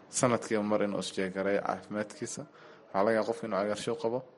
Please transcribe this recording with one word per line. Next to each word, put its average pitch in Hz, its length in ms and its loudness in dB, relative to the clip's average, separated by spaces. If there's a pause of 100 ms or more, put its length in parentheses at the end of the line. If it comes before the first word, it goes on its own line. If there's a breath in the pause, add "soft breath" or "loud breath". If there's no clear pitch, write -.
(100)
sanadkiiba 113 520 2
mar 104 200 2
inuu 101 180 0
is - 140 -6
jeegareeyo 98 480 0
caafimaadkiisa. - 800 -4
Waxaa - 600 -4
laga 113 120 6
yaabaa 107 140 2
qofka 113 160 -4
inuu 101 140 0
cagaarshow 104 360 -2
qabo 117 220 0 (200)